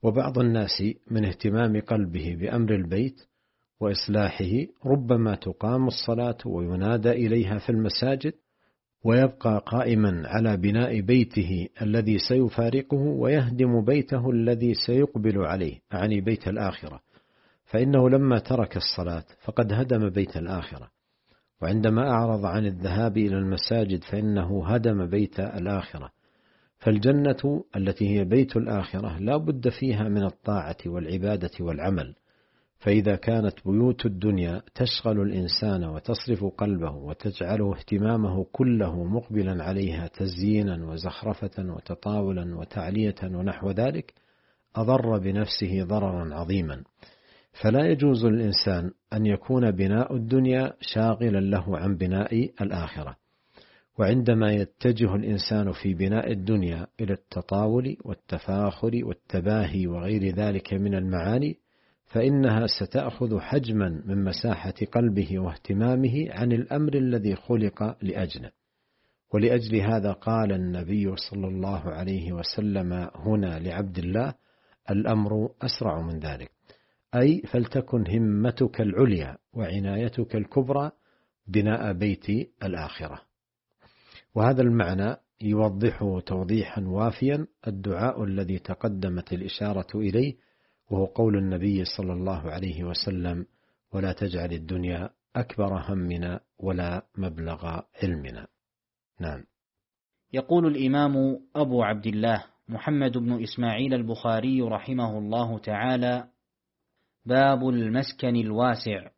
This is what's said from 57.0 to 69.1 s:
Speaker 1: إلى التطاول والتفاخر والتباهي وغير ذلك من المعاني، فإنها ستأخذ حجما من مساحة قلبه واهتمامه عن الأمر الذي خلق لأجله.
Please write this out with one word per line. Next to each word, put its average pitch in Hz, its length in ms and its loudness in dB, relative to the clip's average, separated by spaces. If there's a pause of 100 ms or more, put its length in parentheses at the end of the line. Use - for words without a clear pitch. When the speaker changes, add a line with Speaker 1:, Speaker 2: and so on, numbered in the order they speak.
Speaker 1:
إلى 101 120 -2
التطاول 107 920 -2
والتفاخر 101 1000 -2
والتباهي 95 840 0
وغير 92 480 0
ذلك 101 400 -2
من 98 200 0
المعاني، 95 640 0 (520)
فإنها 120 580 4
ستأخذ 117 720 -2
حجما 107 680 0
من 98 180 0
مساحة 95 500 -2 (180)
قلبه 98 460 2
واهتمامه 120 920 0
عن 120 220 0
الأمر 143 420 0
الذي 120 420 2
خلق 107 640 -2
لأجله. 95 480 -4 (840)